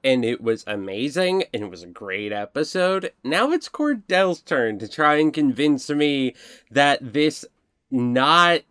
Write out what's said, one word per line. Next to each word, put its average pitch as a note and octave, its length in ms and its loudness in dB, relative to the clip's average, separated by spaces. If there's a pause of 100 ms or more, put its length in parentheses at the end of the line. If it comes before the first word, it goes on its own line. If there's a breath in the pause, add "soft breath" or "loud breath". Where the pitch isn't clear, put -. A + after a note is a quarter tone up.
and B2+ 220 2
it A#2 160 -2
was A2+ 260 -2
amazing, C3 800 -2 (100)
and G#2 80 -6
it G2+ 80 -8
was F2 140 -16
a - 20 -18
great G2+ 460 -8
episode. F3+ 800 -2 (100)
Now G3+ 300 0
it's D#4+ 160 -4
Cordell's G3 720 0
turn A2+ 400 -2
to A2 80 -10
try D3+ 300 2
and D#3 140 4
convince C#3+ 580 0
me C#3+ 440 0 (380 loud breath)
that C#3 400 2
this D3+ 320 0 (440)
not C3+ 840 4